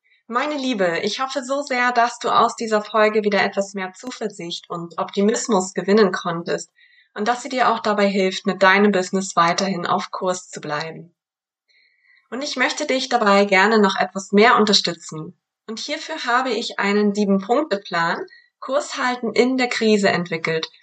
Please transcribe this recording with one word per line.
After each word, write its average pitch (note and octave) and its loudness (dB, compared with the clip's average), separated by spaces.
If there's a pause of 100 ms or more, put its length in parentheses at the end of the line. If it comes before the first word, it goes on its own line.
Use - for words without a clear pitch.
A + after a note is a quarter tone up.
(280)
Meine C#4+ -2
Liebe, G3 0
ich G#3 -4
hoffe C4+ -4
so C#4 -4
sehr, B3 -2
dass A#3+ 0
du A#3+ -6
aus A3+ 2
dieser A3 0
Folge G#3+ 2
wieder G3 2
etwas G3 -4
mehr F#3 -8
Zuversicht G3+ -12
und E3+ -10
Optimismus G3 0
gewinnen G3 4
konntest E3+ -6 (440)
und G#3 -4
dass A#3+ -2
sie C4+ -12
dir A#3+ 2
auch A3+ -2
dabei G3+ 2
hilft, F#3+ 0
mit F#3+ -2
deinem G3 6
Business F#3+ -2
weiterhin F3 0
auf - -2
Kurs - -6
zu - -14
bleiben. D#3+ -10 (1160)
Und B3+ -8
ich D4 -8
möchte D4 -2
dich C4 -2
dabei G3+ 4
gerne G3+ 4
noch G3 4
etwas - -6
mehr A3 8
unterstützen. F3+ -2 (300)
Und A3 -10
hierfür D#4 -8
habe B3+ 0
ich A3 -4
einen G3+ 2
Sieben-Punkte-Plan, G3 0 (420)
Kurs - -4
halten B3 -4
in B3+ 4
der B3 0
Krise, G#3+ 2
entwickelt, E3 -2 (120)